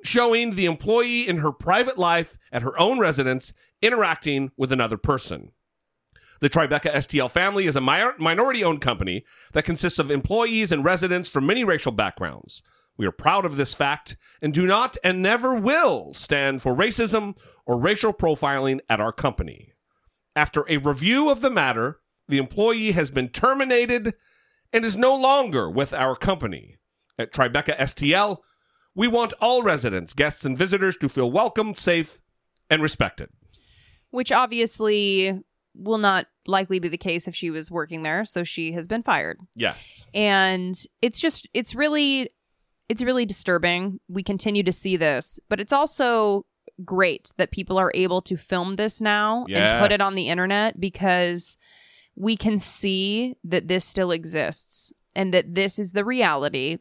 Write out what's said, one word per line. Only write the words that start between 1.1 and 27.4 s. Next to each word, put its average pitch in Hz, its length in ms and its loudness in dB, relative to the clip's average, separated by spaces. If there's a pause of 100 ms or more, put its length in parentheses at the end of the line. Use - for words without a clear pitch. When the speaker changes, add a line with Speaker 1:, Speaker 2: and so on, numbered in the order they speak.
Speaker 1:
in 175 120 -2
her 151 120 0
private 240 460 0
life 170 400 0 (140)
at 123 100 -4
her 127 180 -2
own 240 200 4
residence 131 520 0 (300)
interacting 160 760 0
with 135 140 -2
another 113 260 0
person. 98 540 -4 (880)
The 143 120 2
Tribeca 151 420 2
S 139 140 -2
T 147 120 -2
L 127 100 0
family 196 360 0
is 147 100 0
a 135 60 2
mi-, 175 380 2
minority-owned 175 600 2
company 95 460 -2 (280)
that 151 120 0
consists 170 320 -2
of 147 140 0
employees 220 600 0
and 143 140 2
residents 180 460 0
from 139 160 0
many 233 160 2
racial 160 280 0
backgrounds. 92 680 -6 (340)
We 101 120 -2
are 90 40 0
proud 180 320 2
of 156 120 -4
this 139 180 -2
fact - 440 -4 (220)
and 151 140 -2
do 180 140 2
not 220 360 2
and 185 180 0
never 240 340 2
will 208 580 2
stand 139 480 0
for 127 140 0
racism 208 600 0 (300)
or 123 140 0
racial 208 340 2
profiling 139 760 0
at 110 120 2
our 110 120 0
company. - 640 -6 (600)
After 151 340 0
a 156 80 2
review 165 520 2
of 247 120 0
the 269 80 2
matter, 135 500 0 (280)
the 139 100 0
employee 214 540 0
has 160 180 0
been 127 200 -2
terminated 240 840 2 (580)
and 226 140 2
is 202 120 0
no 262 180 6
longer 254 540 2
with 131 240 -2
our 131 220 0
company. 113 600 -4 (420)
At 113 160 -8
Tribeca 139 460 0